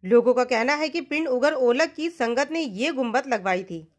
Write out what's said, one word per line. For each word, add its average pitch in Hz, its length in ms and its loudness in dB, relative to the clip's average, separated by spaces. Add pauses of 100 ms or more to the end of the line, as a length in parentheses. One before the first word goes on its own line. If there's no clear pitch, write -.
लोगों 233 280 6
का 247 100 2
कहना 247 300 0
है 302 160 -2
कि 330 120 -4
पिंड 302 260 -4
उगर 262 260 2
ओलग 262 420 2
की 320 140 -4
संगत 254 420 -2
ने 320 80 -4
ये 262 320 -4
गुंबद 254 360 -2
लगवाई 190 360 -2
थी। 165 240 -12 (120)